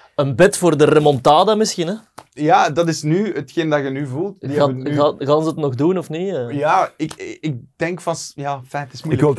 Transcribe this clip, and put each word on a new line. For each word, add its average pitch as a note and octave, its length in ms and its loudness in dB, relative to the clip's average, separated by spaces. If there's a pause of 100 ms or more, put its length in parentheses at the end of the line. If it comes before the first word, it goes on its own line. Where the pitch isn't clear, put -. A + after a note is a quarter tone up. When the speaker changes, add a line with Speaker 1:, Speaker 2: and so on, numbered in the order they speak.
(160)
Speaker 1:
Een C3+ 200 -2
bet F#3+ 220 4
voor E3 200 2
de D3 80 6
remontada D3+ 680 4
misschien, G#3+ 320 -2
hè? F#3 60 -4 (380)
Speaker 2:
Ja, E3+ 380 2
dat E3 180 0
is D#3+ 160 -4
nu F3+ 300 0
hetgeen D#3 360 -4
dat D3 140 0
je C#3 60 -4
nu C#3 180 -6
voelt. E3+ 340 -8
Die B2 80 -8
Speaker 1:
Gaan, C#3+ 180 2
Speaker 2:
hebben C3 160 -4
nu C#3+ 120 -4
Speaker 1:
gaan, D3 220 2
gaan D3 240 0
ze D#3+ 60 0
het C#3 100 -4
nog C#3+ 180 -2
doen E3 220 2
of D#3+ 120 -8
niet, F3+ 240 -6
eh? B2 160 -6
Speaker 2:
Ja, D3+ 480 0
ik, D#3 160 -6
ik, - 280 -12
ik D3+ 140 -4 (200)
denk E3+ 260 -6
van E3 140 -4
s-, - 200 -12
ja, C#3 320 -8
fijn, D3 160 -8
het C#3+ 100 -18
is B2+ 60 -16
Speaker 3:
Ik - 60 -12
Speaker 2:
moeilijk. D3+ 220 2
Speaker 3:
wil C#3 120 2